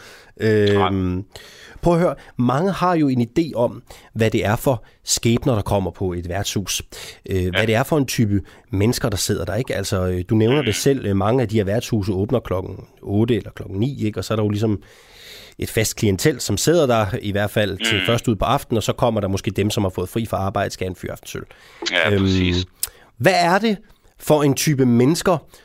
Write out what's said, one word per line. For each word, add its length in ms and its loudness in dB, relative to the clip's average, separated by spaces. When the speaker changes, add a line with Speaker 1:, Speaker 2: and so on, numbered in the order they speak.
Speaker 1:
Øhm, 360 4
Speaker 2:
Nej. 460 0
Speaker 1:
Prøv 100 4
at 60 4
høre, 160 2
mange 340 2
har 240 0
jo 120 2
en 140 2
idé 340 -2
om, 280 -2
hvad 180 2
det 140 0
er 100 2
for 300 0
skæbner, 520 0
der 60 0
kommer 300 -2
på 220 -4
et 160 -8
værtshus. 520 -4
Øh, 200 0
hvad 120 -2
Speaker 2:
Ja. 40 0
Speaker 1:
det 100 2
er 80 2
for 140 0
en 100 0
type 340 0
mennesker, 380 0
der 80 -2
sidder 280 -2
der, 100 -4
ikke? 200 -4
Altså, 300 -2
øh, 240 -2
du 60 2
nævner 260 4
Speaker 2:
Mm. 40 -2
Speaker 1:
det 100 -2
selv, 300 0
øh, 100 0
mange 260 2
af 80 0
de 60 -2
her 80 2
værtshuse 480 -2
åbner 280 0
klokken 480 -8
otte 340 0
eller 160 -6
klokken 280 -10
ni, 260 -2
ikke? 140 -6
Og 60 -4
så 80 -4
er 20 -2
der 80 0
jo 60 2
ligesom 340 -2
et 100 -6
fast 260 -2
klientel, 460 0
som 160 -2
sidder 280 2
der, 200 2
i 100 -6
hvert 200 -2
fald 340 -2
til 140 0
Speaker 2:
Mm. 60 -2
Speaker 1:
først 220 0
ud 80 2
på 100 -2
aftenen, 320 0
og 60 -2
så 100 -2
kommer 280 0
der 60 -2
måske 240 -4
dem, 180 0
som 140 -2
har 120 0
fået 140 -4
fri 160 -4
fra 120 -4
arbejde, 340 -2
skal 140 -8
have 40 -4
en 60 -8
fyraftenssøl. 480 -12
Speaker 2:
Ja, 200 4
Speaker 1:
Øhm, 120 4
Speaker 2:
præcis. 420 2
Speaker 1:
hvad 180 4
er 240 4
det 180 0
for 240 4
en 120 4
type 300 2
mennesker, 520 4